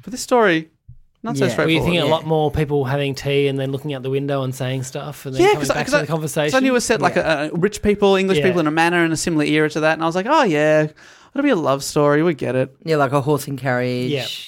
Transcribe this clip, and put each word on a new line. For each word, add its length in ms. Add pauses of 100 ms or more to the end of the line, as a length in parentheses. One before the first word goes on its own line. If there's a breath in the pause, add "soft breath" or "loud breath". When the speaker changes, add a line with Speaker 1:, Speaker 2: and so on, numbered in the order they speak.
Speaker 1:
but 80
this 100
story, 480 (540)
not 140
so 80
Speaker 2:
Yeah. 120
Speaker 3:
Were 120
you 100
thinking 160
Speaker 1:
straightforward. 80
Speaker 3:
a 40
Speaker 2:
Yeah. 80
Speaker 3:
lot 100
more 260
people 340
having 300
tea 340
and 100
then 120
looking 220
out 100
the 60
window 340
and 120
saying 280
stuff 420
and 100
then 60
Speaker 1:
Yeah, 80
Speaker 3:
coming 120
Speaker 1:
'cause 100
I, 20
Speaker 3:
back 140
Speaker 1:
'cause 60
Speaker 3:
to 40
Speaker 1:
I, 40
Speaker 3:
the 60
conversation? 440
Speaker 1:
'cause 60
I 40
knew 80
it 40
was 120
set 160
like 140
Speaker 2:
Yeah. 280
Speaker 1:
a, 60
a 40
rich 280
people, 340
English 240
Speaker 3:
Yeah. 60
Speaker 1:
people 160
in 60
a 40
manor 320
in 80
a 60
similar 280
era 260
to 100
that, 120
and 100
I 20
was 100
like, 140
"Oh 140
yeah, 400 (500 loud breath)
it'll 100
be 60
a 60
love 280
story. 400
We 120
get 200
it." 180 (100)
Speaker 2:
Yeah, 140
like 160
a 80
horse 260
and 100
carriage. 540
Speaker 3:
Yeah. 160 (200)